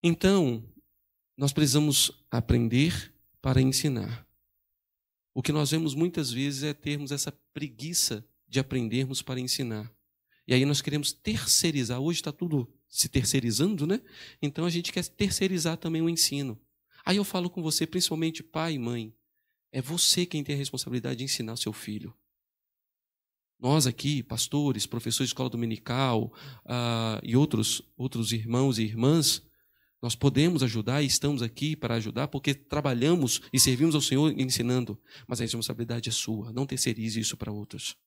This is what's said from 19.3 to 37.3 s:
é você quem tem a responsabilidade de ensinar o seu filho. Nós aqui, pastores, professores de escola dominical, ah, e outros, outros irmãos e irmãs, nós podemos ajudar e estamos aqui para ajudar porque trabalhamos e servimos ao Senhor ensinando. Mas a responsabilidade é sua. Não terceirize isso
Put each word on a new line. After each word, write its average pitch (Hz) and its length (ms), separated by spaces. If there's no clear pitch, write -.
é 131 100
você 170 440
quem 156 180
tem 147 100
a 143 40
responsabilidade 131 640
de 131 40
ensinar 117 300
o 120 40
seu - 140
filho. 107 420
Nós 135 280
aqui, 139 340
pastores, 123 640
professores 123 440
de - 40
escola 127 160
dominical, 117 840
ah, 117 580
e 120 140
outros, 135 440
outros 117 380
irmãos 117 440
e 113 60
irmãs, 127 580
nós 120 140
podemos 143 460
ajudar 120 400
e 147 40
estamos 139 360
aqui 143 360
para 120 180
ajudar 113 320
porque 139 260
trabalhamos 143 880
e 131 60
servimos 139 360
ao 143 60
Senhor 143 360
ensinando. 123 640
Mas 120 140
a 117 60
responsabilidade 117 640
é - 20
sua. 110 400
Não 127 140
terceirize 113 560
isso - 160